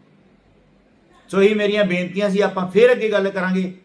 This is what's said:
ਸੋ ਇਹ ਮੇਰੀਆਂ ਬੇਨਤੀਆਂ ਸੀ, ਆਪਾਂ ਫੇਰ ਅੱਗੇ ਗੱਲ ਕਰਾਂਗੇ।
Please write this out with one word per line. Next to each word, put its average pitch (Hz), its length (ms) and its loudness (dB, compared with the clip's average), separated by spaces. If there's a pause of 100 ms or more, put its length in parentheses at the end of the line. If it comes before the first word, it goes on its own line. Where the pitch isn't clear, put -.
(1300)
ਸੋ 196 140 0
ਇਹ 214 140 4
ਮੇਰੀਆਂ 208 280 0
ਬੇਨਤੀਆਂ 185 460 -4
ਸੀ, 196 100 0
ਆਪਾਂ 185 300 -2
ਫੇਰ 240 220 6
ਅੱਗੇ 214 200 -2
ਗੱਲ 196 180 0
ਕਰਾਂਗੇ। 185 440 -4 (100)